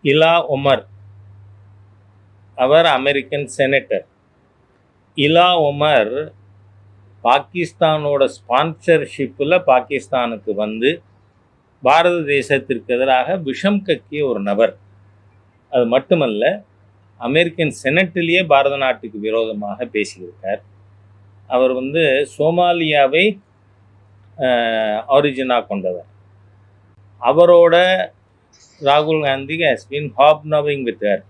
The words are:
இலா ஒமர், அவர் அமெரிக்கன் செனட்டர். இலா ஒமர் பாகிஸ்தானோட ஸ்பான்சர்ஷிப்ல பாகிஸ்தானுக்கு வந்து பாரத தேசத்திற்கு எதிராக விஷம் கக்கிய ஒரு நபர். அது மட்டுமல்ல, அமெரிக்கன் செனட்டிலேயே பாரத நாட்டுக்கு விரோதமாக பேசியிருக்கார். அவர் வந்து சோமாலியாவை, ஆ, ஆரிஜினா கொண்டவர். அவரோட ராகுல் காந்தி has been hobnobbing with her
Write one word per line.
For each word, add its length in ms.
இலா 480
ஒமர், 360
அவர் 300
அமெரிக்கன் 600
செனட்டர். 600
இலா 460
ஒமர் 760
பாகிஸ்தானோட 1040
ஸ்பான்சர்ஷிப்ல 1400
பாகிஸ்தானுக்கு 880
வந்து 480
பாரத 340
தேசத்திற்கு 680
எதிராக 500
விஷம் 480
கக்கிய 400
ஒரு 160
நபர். 360
அது 160
மட்டுமல்ல, 760
அமெரிக்கன் 640
செனட்டிலேயே 640
பாரத 300
நாட்டுக்கு 420
விரோதமாக 680
பேசியிருக்கார். 760
அவர் 260
வந்து 560
சோமாலியாவை, 1000
ஆ, 80
ஆரிஜினா 580
கொண்டவர். 400
அவரோட 540
ராகுல் 420
காந்தி 340
has 220
been 260
hobnobbing 680
with 160
her 300